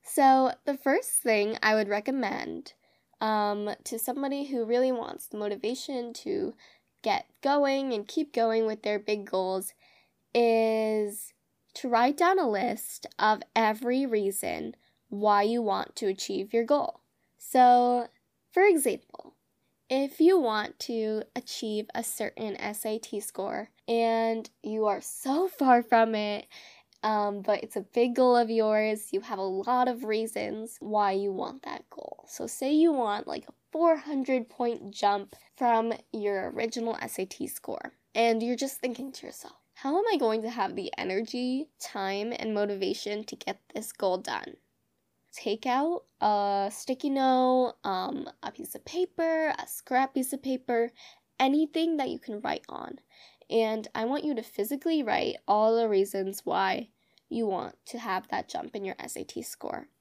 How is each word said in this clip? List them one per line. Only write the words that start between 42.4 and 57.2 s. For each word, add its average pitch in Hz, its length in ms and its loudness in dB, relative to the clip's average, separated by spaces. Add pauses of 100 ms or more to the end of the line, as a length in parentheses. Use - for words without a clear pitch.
motivation 208 680 -2
to - 100 -12
get - 240 -10 (160)
this 220 160 -10
goal 185 260 0
done?" - 380 -8 (800)
Take 220 340 -4
out 294 380 0 (160)
a 202 520 2
sticky 269 380 -4
note, 254 720 4
um, 185 460 -4 (120)
a - 100 -8
piece - 220 -14
of - 120 -16
paper, 330 760 0
a - 80 -10
scrap 262 460 -2
piece 254 180 -2
of 269 100 -8
paper, 254 500 -2 (480)
anything 311 580 2
that 269 120 -2
you - 80 -6
can 214 220 -10
write 78 300 -4
on. - 300 -12 (500)
And 220 440 0
I 226 120 -2
want 277 180 -2
you 302 120 -2
to 220 60 -4
physically 285 600 -2
write - 320 0 (120)
all 220 280 4
the 226 140 2
reasons 196 560 0
why 190 440 0 (380)